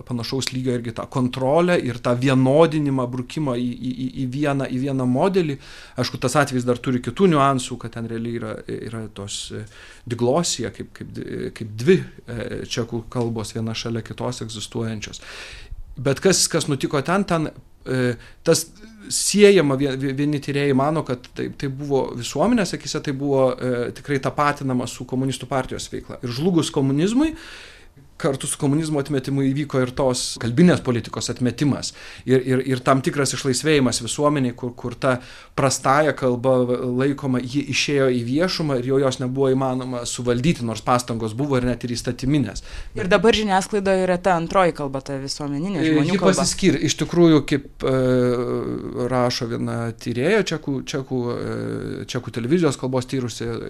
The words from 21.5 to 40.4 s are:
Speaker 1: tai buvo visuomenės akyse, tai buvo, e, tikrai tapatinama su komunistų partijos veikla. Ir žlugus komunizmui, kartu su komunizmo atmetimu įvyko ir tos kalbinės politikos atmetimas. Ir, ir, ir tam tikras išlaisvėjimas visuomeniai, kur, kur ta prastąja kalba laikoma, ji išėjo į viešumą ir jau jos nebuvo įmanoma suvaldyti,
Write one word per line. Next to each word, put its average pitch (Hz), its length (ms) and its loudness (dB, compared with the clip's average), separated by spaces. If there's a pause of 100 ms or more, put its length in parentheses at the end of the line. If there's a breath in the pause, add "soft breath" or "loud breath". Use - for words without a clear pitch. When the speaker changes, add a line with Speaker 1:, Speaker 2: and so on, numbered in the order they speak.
Speaker 1:
tai 143 160 -6
buvo 135 400 0
visuomenės 175 640 0
akyse, 147 320 -6
tai 147 80 -2
buvo, 135 380 2
e, 127 240 -2 (160)
tikrai 143 260 -4
tapatinama 135 720 0
su - 160 -10
komunistų 131 400 -4
partijos 127 420 -4
veikla. - 320 -10
Ir 120 140 -6
žlugus 160 400 2
komunizmui, 196 600 2 (800 loud breath)
kartu 143 340 -2
su - 80 -4
komunizmo 151 460 0
atmetimu 139 420 -2
įvyko 135 380 0
ir 127 100 0
tos 131 300 0 (160)
kalbinės 127 420 6
politikos 117 480 -4
atmetimas. 120 640 0 (320 loud breath)
Ir, 127 180 4
ir, 131 240 0
ir 131 160 0
tam 135 240 2
tikras 143 320 0
išlaisvėjimas 135 640 2
visuomeniai, 135 560 0
kur, 123 160 -8
kur 123 240 -8
ta 127 220 0 (320 loud breath)
prastąja 135 640 2
kalba 127 380 2 (400)
laikoma, 131 500 0
ji 131 240 -2
išėjo 139 400 2
į 127 160 2
viešumą 147 560 0
ir 123 80 -4
jau 135 140 4
jos - 180 2
nebuvo 131 320 2
įmanoma 127 560 -2
suvaldyti, 123 560 0